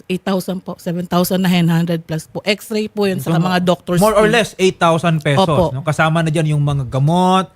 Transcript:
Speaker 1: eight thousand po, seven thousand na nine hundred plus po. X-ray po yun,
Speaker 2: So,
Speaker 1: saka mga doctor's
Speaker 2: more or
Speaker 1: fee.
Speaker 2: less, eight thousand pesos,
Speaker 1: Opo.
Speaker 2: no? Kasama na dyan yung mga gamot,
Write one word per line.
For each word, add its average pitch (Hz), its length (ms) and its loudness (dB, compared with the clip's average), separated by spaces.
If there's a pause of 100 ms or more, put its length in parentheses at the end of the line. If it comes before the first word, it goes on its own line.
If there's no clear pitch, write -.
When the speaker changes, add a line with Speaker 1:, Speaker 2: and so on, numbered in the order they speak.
Speaker 1:
eight 185 160 -6
thousand 185 400 -4
po, - 160 -12
seven 175 240 -6
thousand 180 400 0
na 185 80 2
nine 175 160 2
hundred 170 340 0
plus 160 300 -10
po. - 100 -12
X-ray 214 460 -4
po 208 160 -6
yun, 190 160 0
Speaker 2:
So, 135 80 -8
Speaker 1:
saka 160 140 0
mga 180 200 0
doctor's 180 380 0
Speaker 2:
more 208 160 4
or 214 160 4
Speaker 1:
fee. 226 60 2
Speaker 2:
less, 214 200 -2
eight 185 220 0
thousand 165 400 2
pesos, 147 240 2
Speaker 1:
Opo. 160 320 0
Speaker 2:
no? 135 80 -8
Kasama 160 400 0
na 160 80 -2
dyan 151 240 0
yung 147 80 0
mga 143 240 -2
gamot, 180 680 2